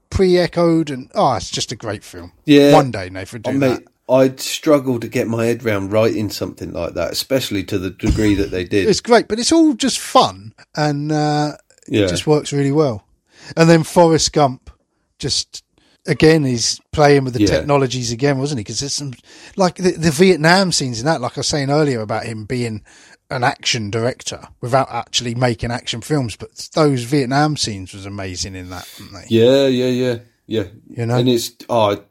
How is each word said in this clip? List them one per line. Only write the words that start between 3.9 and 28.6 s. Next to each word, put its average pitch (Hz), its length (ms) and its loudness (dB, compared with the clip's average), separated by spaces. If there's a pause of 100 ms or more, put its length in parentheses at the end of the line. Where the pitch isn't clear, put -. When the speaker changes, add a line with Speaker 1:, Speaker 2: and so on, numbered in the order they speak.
Speaker 2:
I'd 131 260 4
struggle 131 600 0
to 113 80 -10
get 113 200 -2
my 117 180 -2
head 117 180 -2
round 98 280 -2
writing 107 380 0
something - 420 -10
like 87 220 -8
that, 85 180 -4
especially 113 540 -4
to 107 120 -4
the 92 120 -4
degree 107 460 -2
that 98 160 -2
they 92 120 -4
did. 101 240 0
Speaker 1:
<laughs> - 20 2
It's - 120 0
great, 226 260 2
but 214 120 -6
it's 240 120 -2
all 320 220 4
just 226 260 -4
fun, 110 540 0 (220)
and, 151 360 -2
uh, 151 460 0 (300)
Speaker 2:
Yeah. 107 180 0
Speaker 1:
it 92 40 0
just - 180 -4
works 147 260 0
really 139 180 0
well. 139 340 0 (520)
And 165 120 6
then 165 140 6
Forrest 165 480 4
Gump 135 380 0 (500)
just, - 440 -6 (420)
again, 156 400 4
he's 120 340 -2 (140)
playing 143 320 4
with 123 80 -6
the 117 80 0
Speaker 2:
Yeah. 101 60 4
Speaker 1:
technologies 127 640 0
again, 135 260 0
wasn't 139 220 -4
he? 101 40 -8
'Cause 110 160 -10
there's 139 140 -6
some, 139 200 -8 (440)
like, 180 180 2
the, 185 160 0
the 165 200 0
Vietnam 175 600 4
scenes 123 280 -4
in 117 80 -6
that, 156 120 0
like 120 180 -8
I 139 40 -6
was - 60 -4
saying 139 220 -2
earlier 143 300 2
about 110 260 -6
him 110 200 -10
being 117 380 -6 (460)
an 131 140 -6
action 117 460 -4
director 113 580 -6 (140)
without 131 300 0
actually 120 420 -6
making 120 380 -2
action 120 300 -8
films, 135 340 -4
but - 380 -16
those 143 300 2
Vietnam 139 540 0
scenes 98 360 -8
was 98 120 -16
amazing 98 480 -10
in 92 160 -14